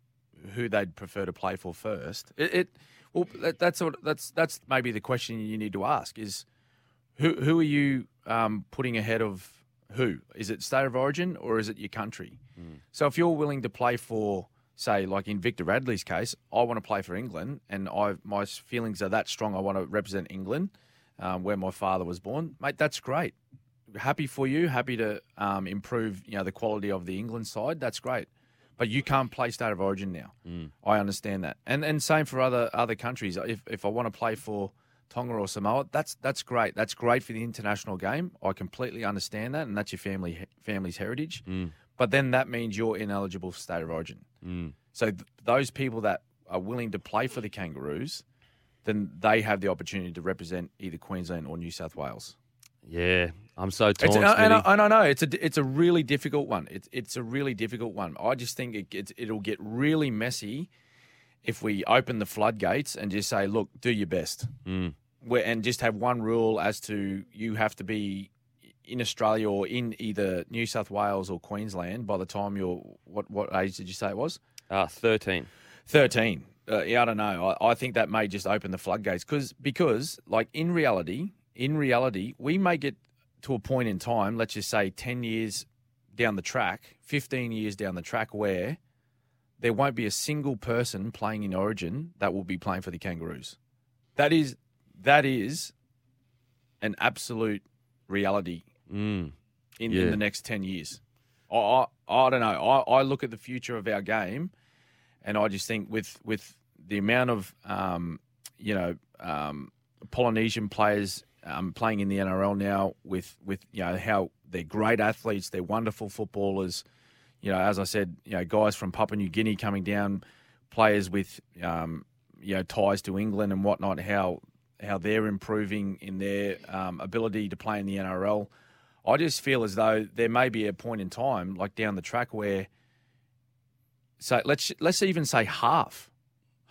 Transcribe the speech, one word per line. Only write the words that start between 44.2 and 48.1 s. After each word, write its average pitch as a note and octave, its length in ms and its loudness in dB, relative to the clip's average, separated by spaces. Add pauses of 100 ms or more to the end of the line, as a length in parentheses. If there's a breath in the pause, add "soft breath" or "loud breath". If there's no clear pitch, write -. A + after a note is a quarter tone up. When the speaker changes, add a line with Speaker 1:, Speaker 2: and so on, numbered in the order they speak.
Speaker 2:
Mm. F2 280 -6 (180)
Speaker 1:
So A2 200 0
th-, F2+ 100 -8 (240)
those B2+ 260 4
people A#2 300 -4
that G2+ 220 0 (260)
are F#2 100 -2
willing A2+ 320 -4
to G2 80 -4
play A2 280 -2
for B2 120 -8
the G#2+ 80 -6
Kangaroos, E2 760 -8 (600)